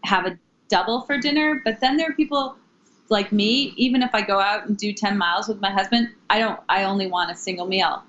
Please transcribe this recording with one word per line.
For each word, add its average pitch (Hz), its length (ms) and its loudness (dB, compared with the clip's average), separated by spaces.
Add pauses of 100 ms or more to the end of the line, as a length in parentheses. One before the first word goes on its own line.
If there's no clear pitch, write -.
have 180 200 0
a 175 140 -6 (300)
double 220 340 0
for 285 160 -2
dinner. 294 440 0
But 220 180 -2
then 269 180 2
there 320 100 0
are 302 60 -4
people 277 420 -2 (540)
like 202 220 0
me, 220 440 2
even 247 260 2
if 247 120 0
I 208 80 2
go 196 180 2
out 208 260 0
and 208 120 -2
do 208 160 -4
ten 202 240 -2
miles 170 280 0
with 208 140 -4
my 196 100 -2
husband, 214 380 0 (220)
I 214 80 4
don't, 214 200 0 (120)
I 196 140 2
only 196 220 0
want 175 240 -2
a 175 40 -8
single 180 320 -6
meal. 180 420 0